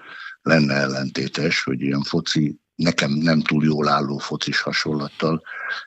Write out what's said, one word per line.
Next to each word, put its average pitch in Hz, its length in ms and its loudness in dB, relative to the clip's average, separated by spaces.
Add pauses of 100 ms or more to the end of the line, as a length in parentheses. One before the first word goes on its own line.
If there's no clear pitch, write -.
(420)
lenne 78 320 4
ellentétes, 67 880 -2
hogy 65 180 -2
ilyen 69 200 0
foci, 76 580 0 (160)
nekem 80 360 2
nem 78 300 2
túl 76 220 2
jól 76 240 2
álló 71 300 0
focis - 440 -4
hasonlattal 78 800 -2 (460)